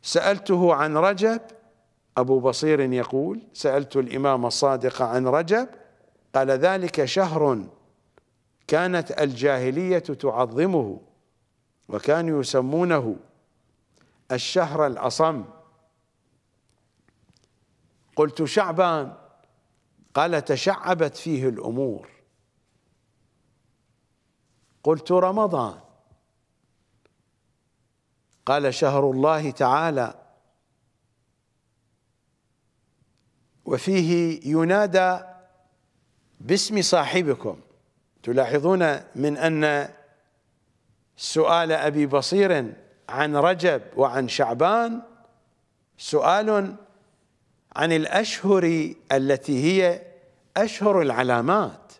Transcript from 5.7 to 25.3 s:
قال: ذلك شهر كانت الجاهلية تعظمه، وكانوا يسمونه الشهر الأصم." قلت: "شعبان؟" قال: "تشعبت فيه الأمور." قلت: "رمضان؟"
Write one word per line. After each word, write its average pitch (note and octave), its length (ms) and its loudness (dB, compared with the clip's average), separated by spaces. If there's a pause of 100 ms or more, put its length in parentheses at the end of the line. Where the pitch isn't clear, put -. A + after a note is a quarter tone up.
قال: C3+ 160 2
ذلك E3 540 0
شهر D3+ 640 0 (1000)
كانت F3 440 0
الجاهلية C#3 880 0
تعظمه، B2+ 1000 -2 (880)
وكانوا D3+ 500 -2
يسمونه C3+ 760 0 (1160)
الشهر D3+ 560 -2
الأصم." B2+ 580 -2 (2750)
قلت: D3+ 280 0
"شعبان؟" E3 720 -2 (960)
قال: D#3 320 0
"تشعبت E3 680 -2
فيه C3+ 340 -2
الأمور." A#2 600 -6 (2750)
قلت: D#3 280 0
"رمضان؟" F3+ 680 0 (2750)